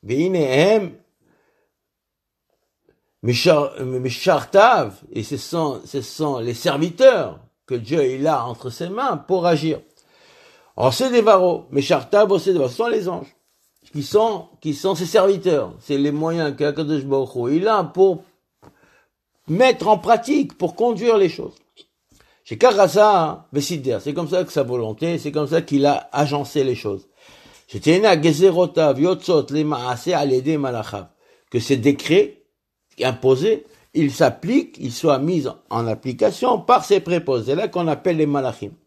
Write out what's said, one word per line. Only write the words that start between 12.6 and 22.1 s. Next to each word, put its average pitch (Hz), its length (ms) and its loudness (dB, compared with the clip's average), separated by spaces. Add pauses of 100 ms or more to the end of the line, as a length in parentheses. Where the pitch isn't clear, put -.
ce 123 60 -12
sont 233 120 -4
les 220 200 -2
anges, - 280 -10 (580)
qui 143 100 -6
sont, 208 460 0 (120)
qui 156 120 -6
sont 185 220 -2
ses 175 100 -6
serviteurs. 170 760 0
C'est 143 180 -4
les 143 140 0
moyens 156 460 -4
qu'Akadosh 147 480 -2
Baruch 135 300 -2
Hu, 123 200 -2
il 180 120 0
a 214 160 0
pour 180 400 2 (1200)
mettre 226 400 2
en 214 100 4
pratique, - 600 0
pour 175 180 -4
conduire 226 420 2
les 190 120 4
choses. - 260 -12 (880)